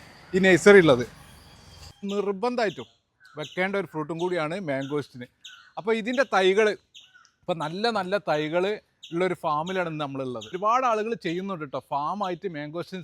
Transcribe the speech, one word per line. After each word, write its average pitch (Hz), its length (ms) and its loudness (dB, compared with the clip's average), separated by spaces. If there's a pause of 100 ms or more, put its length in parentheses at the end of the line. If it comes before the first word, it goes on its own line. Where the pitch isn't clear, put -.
(360)
ഈ 190 120 4
നഴ്സറി 196 360 10
ഉള്ളത്. 127 220 6 (1080)
നിർബന്ധമായിട്ടും 202 800 -4 (500)
വെക്കേണ്ട 180 440 -4
ഒരു - 100 -10
ഫ്രൂട്ടും 156 300 -6
കൂടിയാണ് 175 340 -2 (140)
മാംഗോസ്റ്റിന്. 135 560 -6 (520)
അപ്പൊ 196 220 -2
ഇതിൻ്റെ 254 240 0 (100)
തൈകൾ, 196 340 4 (720)
ഇപ്പൊ 175 140 -4 (100)
നല്ല 196 340 -2
നല്ല 185 180 -2 (140)
തൈകൾ 156 340 0 (480)
ഉള്ളൊരു 175 300 0
ഫാമിലാണ് 170 480 -2
ഇന്ന് 151 120 -6
നമ്മളുള്ളത്. 135 480 -6
ഒരുപാട് 214 380 0
ആളുകൾ 220 220 -2 (140)
ചെയ്യുന്നുണ്ട് 180 440 -4
ട്ടോ, 135 100 -6 (140)
ഫാമായിട്ട് 180 640 -4
മാംഗോസ്റ്റിൻ 156 480 -10